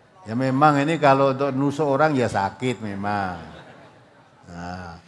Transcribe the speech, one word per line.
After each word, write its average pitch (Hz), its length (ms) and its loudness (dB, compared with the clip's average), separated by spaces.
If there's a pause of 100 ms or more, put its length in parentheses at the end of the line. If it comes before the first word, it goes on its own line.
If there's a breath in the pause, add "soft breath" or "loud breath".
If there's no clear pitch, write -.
(300)
Ya 110 80 -6
memang 139 440 4
ini 151 200 0
kalau 139 320 6
untuk 139 240 -2
nusuk 143 320 0
orang 151 240 2
ya 120 160 0
sakit 110 560 -4
memang. 101 520 -4 (1080)
Nah, 87 520 -12 (100)